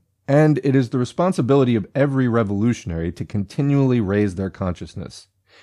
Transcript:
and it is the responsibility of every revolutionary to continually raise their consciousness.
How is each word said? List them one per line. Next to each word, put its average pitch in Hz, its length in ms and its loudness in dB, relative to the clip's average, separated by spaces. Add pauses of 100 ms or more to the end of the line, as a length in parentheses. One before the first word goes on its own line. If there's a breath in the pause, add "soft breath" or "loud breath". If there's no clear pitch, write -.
(260)
and 151 380 4
it 139 100 0
is 131 160 2
the 135 80 -4
responsibility 135 800 2
of 101 180 -2
every 131 360 0
revolutionary 101 800 -2
to 85 140 -10
continually 131 760 0
raise 101 360 0
their 95 140 -4
consciousness. 90 800 -10 (360 soft breath)